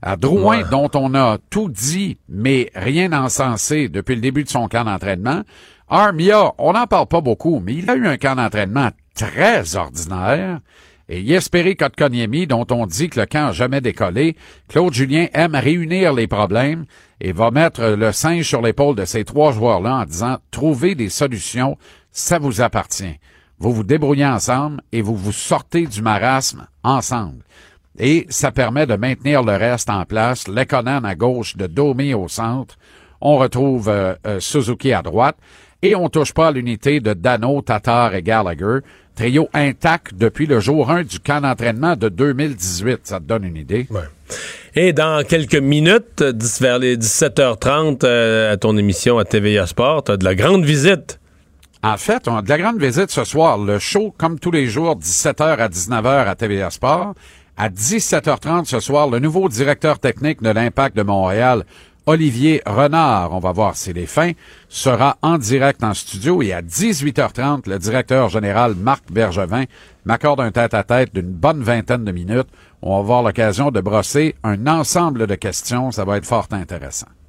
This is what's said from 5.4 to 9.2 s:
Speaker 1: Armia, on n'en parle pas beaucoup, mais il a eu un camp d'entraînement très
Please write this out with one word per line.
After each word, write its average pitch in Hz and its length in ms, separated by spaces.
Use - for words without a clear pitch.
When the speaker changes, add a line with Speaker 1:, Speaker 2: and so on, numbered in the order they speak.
Speaker 1:
Armia, 190 720
on 147 140
n'en 240 120
parle 185 220
pas 170 140
beaucoup, 143 440
mais 104 80
il 175 160
a 247 60
eu 254 120
un 139 100
camp 135 180
d'entraînement 107 540
très 120 600